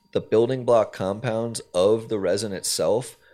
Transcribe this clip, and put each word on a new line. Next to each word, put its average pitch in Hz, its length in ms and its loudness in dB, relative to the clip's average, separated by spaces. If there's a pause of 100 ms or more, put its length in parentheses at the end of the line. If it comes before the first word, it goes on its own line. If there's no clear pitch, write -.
(120)
the 98 100 -2
building 120 420 2
block 113 300 4
compounds 113 640 -4 (140)
of 107 340 2
the 110 100 -2
resin 98 360 -2
itself, 98 640 -2 (160)